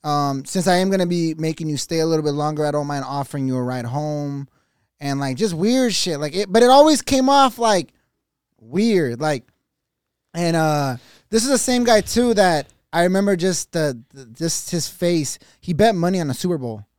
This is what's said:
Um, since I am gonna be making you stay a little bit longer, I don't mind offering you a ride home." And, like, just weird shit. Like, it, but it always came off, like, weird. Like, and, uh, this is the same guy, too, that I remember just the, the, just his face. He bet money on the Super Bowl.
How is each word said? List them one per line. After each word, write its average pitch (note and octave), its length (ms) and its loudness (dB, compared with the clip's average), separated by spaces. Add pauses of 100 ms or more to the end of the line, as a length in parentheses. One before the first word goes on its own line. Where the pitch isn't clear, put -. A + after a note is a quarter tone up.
Um, C#3+ 420 -2
since F#3 220 -2
I F3+ 100 4
am F#3 120 0
gonna F#3+ 180 0
be E3+ 260 -2
making D#3+ 340 -4
you D3+ 80 -4
stay E3 240 -4
a D#3+ 60 0
little D#3+ 180 0
bit D3 100 0
longer, D3+ 320 -2
I D3 60 -2
don't D3 160 -2
mind C#3+ 180 -6
offering C#3 420 -6
you B2+ 100 -2
a B2+ 60 -2
ride B2 220 -6
home." C#3+ 600 -6 (540)
And, C#3 180 -4
like, C3+ 160 -4
just F#3 180 -2
weird A3+ 400 0
shit. E3 260 -4
Like, D3 160 -6
it, G3 180 -4
but A3+ 100 6
it B3 60 6
always C#4+ 320 8
came C4+ 280 0
off, C#4 280 4
like, G#3+ 340 0 (680)
weird. D3 600 0
Like, D3 220 -2 (920)
and, E3+ 220 -2
uh, D3 420 0 (320)
this A3 140 0
is C4 60 -4
the C4+ 80 2
same B3 260 0
guy, A3+ 180 4
too, A#3+ 340 0
that F3 320 2 (260)
I E3+ 100 2
remember F#3+ 320 2
just F3 360 -4
the, D3 280 -2 (140)
the, C3+ 120 -20
just D#3 460 -6
his E3+ 160 -4
face. E3+ 520 -2 (220)
He F3 120 -4
bet G#3+ 220 2
money F3+ 240 0
on D#3+ 80 -4
the C3 60 -4
Super F3+ 240 -4
Bowl. A2+ 280 -10 (120)